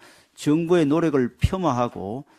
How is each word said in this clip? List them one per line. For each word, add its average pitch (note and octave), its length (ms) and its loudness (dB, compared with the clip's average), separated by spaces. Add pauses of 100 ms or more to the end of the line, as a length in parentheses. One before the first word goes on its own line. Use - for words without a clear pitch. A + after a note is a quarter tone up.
(360)
정부의 E3 500 2
노력을 C#3+ 540 0
폄하하고 B2 840 -2 (140)